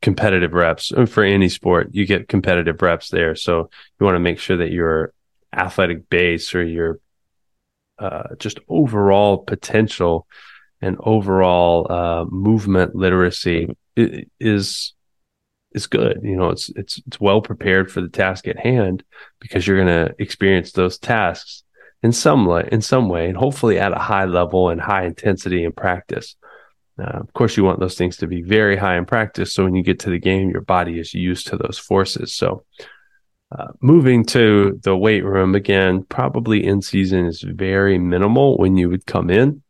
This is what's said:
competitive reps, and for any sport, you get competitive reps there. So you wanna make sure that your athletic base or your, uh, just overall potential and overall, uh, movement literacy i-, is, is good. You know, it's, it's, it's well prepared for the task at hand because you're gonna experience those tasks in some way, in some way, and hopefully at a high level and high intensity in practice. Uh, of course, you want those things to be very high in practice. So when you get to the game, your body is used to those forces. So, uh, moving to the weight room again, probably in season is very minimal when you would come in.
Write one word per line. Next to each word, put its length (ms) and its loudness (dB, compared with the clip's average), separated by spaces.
competitive 500 0
reps, 380 0
and 180 2
for 160 2
any 240 2
sport, 440 0
you 120 -2
get 240 -2
competitive 540 0
reps 260 0
there. 260 -2
So 360 -4
you 60 0
wanna 160 2
make 180 -2
sure 200 -4
that 140 -2
your 420 -2
athletic 580 -2
base 440 0
or 80 0
your, 380 -4
uh, 400 -10
just 200 -10
overall 680 2
potential 880 -2
and 180 -4
overall, 920 2
uh, 360 -2
movement 680 0
literacy 800 0
i-, 280 0
is, 540 -2
is 140 -8
good. 360 0
You 140 -4
know, 140 0
it's, 200 -6
it's, 360 -12
it's 140 -16
well 200 2
prepared 500 -2
for 120 -6
the 60 -6
task 400 -4
at 100 -6
hand 440 0
because 280 -4
you're 120 4
gonna 400 2
experience 540 0
those 260 -2
tasks 640 -4
in 100 2
some 320 2
way, 260 0
in 100 0
some 280 0
way, 200 -2
and 80 -4
hopefully 420 0
at 140 0
a 60 -4
high 260 -2
level 460 2
and 100 -4
high 240 -2
intensity 600 -2
in 80 -4
practice. 640 -6
Uh, 200 -8
of 140 -14
course, 240 0
you 80 4
want 160 2
those 160 -4
things 220 -2
to 80 -6
be 160 -6
very 340 2
high 200 0
in 100 -2
practice. 480 -2
So 100 2
when 100 0
you 80 0
get 180 -2
to 100 -6
the 80 -2
game, 320 0
your 100 -4
body 380 -2
is 160 -12
used 340 -4
to 80 -8
those 220 -8
forces. 560 -2
So, 300 -4
uh, 160 -12
moving 460 6
to 560 4
the 140 2
weight 280 2
room 300 2
again, 500 2
probably 600 -2
in 180 0
season 440 0
is 160 -6
very 560 0
minimal 600 2
when 180 4
you 140 2
would 160 -4
come 240 -2
in. 400 2